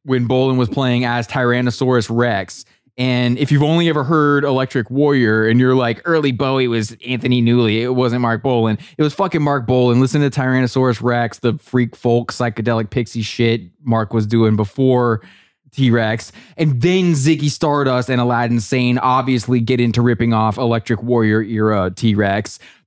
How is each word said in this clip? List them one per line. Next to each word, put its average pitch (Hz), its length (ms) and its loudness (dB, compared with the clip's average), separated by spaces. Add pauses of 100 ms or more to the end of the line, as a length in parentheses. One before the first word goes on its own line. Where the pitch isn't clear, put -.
when 127 240 -2
Bolan 131 320 2
was 120 100 0
playing 123 380 -2
as 120 200 -4
Tyrannosaurus 123 880 0
Rex. 113 520 -2 (300)
And 123 420 0
if 143 120 -2
you've 147 140 2
only 165 240 2
ever 147 160 0
heard 147 400 2
Electric 131 440 -2
Warrior 123 600 2
and 113 100 4
you're 127 160 4
like, 120 300 0
"Early 156 260 0
Bowie 131 380 -2
was 113 360 -4
Anthony 123 380 -2
Newley, 117 380 2
it 123 80 -2
wasn't 123 340 0
Mark 113 220 -2
Bolan." 113 340 0 (180)
It 156 60 -2
was 147 100 0
fucking 175 300 -2
Mark 143 240 0
Bolan. 123 340 2
Listen 135 200 2
to 143 100 2
Tyrannosaurus 127 720 0
Rex, 120 380 -2
the 123 180 0
freak 123 380 -2
folk 120 340 0
psychedelic 113 600 -4
pixie 117 320 -4
shit 113 400 -2 (200)
Mark 117 320 -2
was 107 140 0
doing 113 260 2
before 120 680 0 (500)
T-Rex. 117 580 0 (260)
And 147 240 0
then 180 340 2
Ziggy 143 360 0
Stardust 139 580 0
and 127 120 0
Aladdin 120 400 0
Sane 123 380 0
obviously 127 600 0
get 120 220 0
into 120 200 0
ripping 117 320 2
off 110 240 0
Electric 117 460 -2
Warrior 113 400 2
era 107 520 0
T-Rex. 104 680 -2 (260)